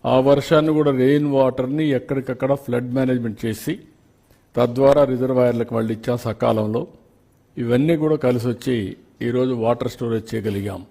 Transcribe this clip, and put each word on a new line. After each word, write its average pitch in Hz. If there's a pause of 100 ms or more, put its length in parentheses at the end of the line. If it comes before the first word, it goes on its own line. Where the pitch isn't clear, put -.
ఆ 123 (140)
వర్షాన్ని 156
కూడా, 147 (100)
రెయిన్ 147
వాటర్ని 135 (120)
ఎక్కడికక్కడ 131 (120)
ఫ్లడ్ 123
మేనేజ్‌మెంట్ 123
చేసి 117 (800)
తద్వారా 135 (100)
రిజర్వాయర్లకు 123
వాళ్ళు 113
ఇచ్చాం 120 (100)
సకాలంలో. 110 (760)
ఇవన్నీ 127
కూడా 156 (100)
కలిసి 123
వచ్చి 123 (500)
ఈరోజు 127 (120)
వాటర్ 120
స్టోరేజ్ 113
చేయగలిగాం. 101 (100)